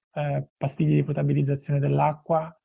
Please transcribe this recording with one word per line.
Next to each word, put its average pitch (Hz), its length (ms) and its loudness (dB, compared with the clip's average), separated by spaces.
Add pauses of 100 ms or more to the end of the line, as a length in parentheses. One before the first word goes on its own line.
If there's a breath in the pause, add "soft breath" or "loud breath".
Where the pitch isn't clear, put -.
(120)
eh, 143 440 -4
pastiglie 151 380 0
di 147 100 4
potabilizzazione 143 760 -2
dell'acqua 147 680 0 (160)